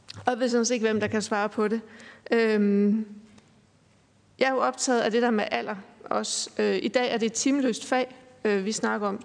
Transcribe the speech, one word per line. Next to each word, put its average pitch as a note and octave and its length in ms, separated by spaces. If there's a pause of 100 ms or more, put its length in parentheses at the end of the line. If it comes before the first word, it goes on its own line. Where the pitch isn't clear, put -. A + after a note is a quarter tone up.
(260)
og B3 60
jeg A3+ 80
ved B3+ 80
sådan A#3 160
set B3 100
ikke, A3+ 120
hvem A3 140
der G#3 60
kan G#3 160
svare G#3 260
på G#3 200
det. A3+ 120 (500)
Øhm, G#3+ 760 (1300)
jeg B3+ 100
er C4+ 40
jo C4 60
optaget B3+ 420
af A3 100
det A#3 120
der A#3+ 80
med G#3 200
alder A#3 240 (300)
også. - 540
Øh, G3+ 240
i A#3+ 60
dag B3 240
er A#3 60
det A3 80
et A3 60
timeløst C4+ 520
fag, B3+ 320 (280)
øh, G3+ 200
vi G#3+ 80
snakker G#3+ 340
om. G3 180